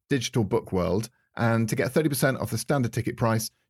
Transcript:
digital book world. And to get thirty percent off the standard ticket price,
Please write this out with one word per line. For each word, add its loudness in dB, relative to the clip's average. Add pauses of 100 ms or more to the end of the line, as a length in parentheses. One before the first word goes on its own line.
digital 0
book -2
world. 0 (300)
And 2
to -4
get 0
thirty 2
percent 0
off -4
the -4
standard 0
ticket -4
price, 0 (180)